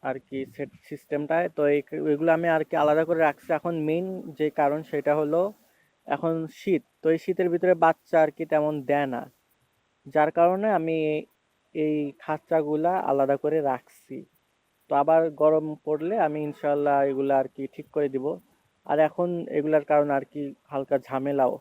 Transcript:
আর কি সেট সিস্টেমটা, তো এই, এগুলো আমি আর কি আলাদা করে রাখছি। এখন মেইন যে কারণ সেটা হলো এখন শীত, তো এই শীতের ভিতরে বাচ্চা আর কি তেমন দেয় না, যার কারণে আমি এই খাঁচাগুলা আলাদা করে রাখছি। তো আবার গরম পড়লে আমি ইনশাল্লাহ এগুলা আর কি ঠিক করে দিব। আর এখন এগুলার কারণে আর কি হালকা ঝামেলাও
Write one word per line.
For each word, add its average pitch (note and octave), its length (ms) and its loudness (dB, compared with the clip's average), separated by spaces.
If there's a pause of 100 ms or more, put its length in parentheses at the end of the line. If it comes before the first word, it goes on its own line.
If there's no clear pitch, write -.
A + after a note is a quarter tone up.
আর C3 180 -6
কি C3+ 260 -10 (100)
সেট C#3 140 -10 (200)
সিস্টেমটা, D3+ 600 -4
তো D3+ 160 0
এই, D3 160 4 (100)
এগুলো D#3 400 0
আমি E3 160 2
আর D#3+ 160 2
কি - 120 -6
আলাদা D3+ 300 2
করে E3 140 -2
রাখছি। D#3 340 0
এখন E3+ 280 -4
মেইন F3 500 -4
যে D3+ 180 -2
কারণ D3 340 0
সেটা D3 320 -2
হলো E3 380 0 (520)
এখন D#3+ 420 -4
শীত, D#3+ 360 -2 (180)
তো D#3+ 80 0
এই E3 80 2
শীতের F3+ 320 -2
ভিতরে F3 240 2
বাচ্চা E3 480 2
আর D3+ 100 4
কি E3 140 -8
তেমন D3+ 360 0
দেয় C#3+ 240 0
না, C3 260 -8 (760)
যার D3+ 240 2
কারণে F#3 400 2
আমি D#3+ 540 -2 (480)
এই D3+ 460 -2
খাঁচাগুলা D#3 800 -2
আলাদা C#3 380 0
করে D#3 240 -2
রাখছি। - 640 -6 (600)
তো D3 80 -2
আবার D#3+ 340 4
গরম D#3 460 2 (100)
পড়লে D#3+ 340 -2
আমি D3+ 240 0
ইনশাল্লাহ C#3+ 600 0
এগুলা C#3 340 0
আর C3+ 100 0
কি C3+ 260 -10
ঠিক D3 180 -16
করে D3 180 0
দিব। C#3 300 -4 (460)
আর D3 140 0
এখন E3+ 500 0
এগুলার D3+ 360 0
কারণে D3 280 2
আর C#3 180 -2
কি C#3+ 220 -10 (140)
হালকা C#3 320 -4
ঝামেলাও C3+ 600 -2